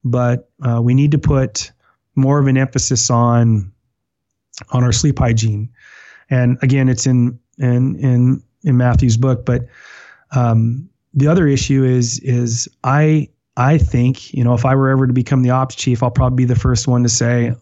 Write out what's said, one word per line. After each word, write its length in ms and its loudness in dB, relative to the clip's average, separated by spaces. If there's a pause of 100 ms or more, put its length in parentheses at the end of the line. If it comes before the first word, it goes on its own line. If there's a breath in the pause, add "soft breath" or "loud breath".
but, 460 -2 (140)
uh, 180 0
we 120 2
need 180 2
to 80 0
put 520 -2 (440)
more 240 2
of 80 2
an 100 2
emphasis 540 -2
on, 600 2 (1000)
on 120 0
our 100 0
sleep 260 -2
hygiene. 500 0 (600 loud breath)
And 340 0
again, 240 2
it's 180 -2
in, 320 0 (220)
in, 400 -2
in, 420 0 (220)
in 140 2
Matthew's 400 2
book, 280 -2
but, 220 -2 (640 loud breath)
um, 580 -2 (240)
the 140 2
other 200 2
issue 360 0
is, 360 0
is 480 -4 (160)
I, 460 0 (280)
I 200 2
think, 560 -2
you 100 -2
know, 100 2
if 120 -2
I 100 2
were 140 2
ever 160 2
to 80 0
become 300 0
the 80 2
ops 240 -2
chief, 260 -2
I'll 100 0
probably 260 0
be 80 2
the 140 0
first 280 -2
one 160 2
to 60 0
say 520 -2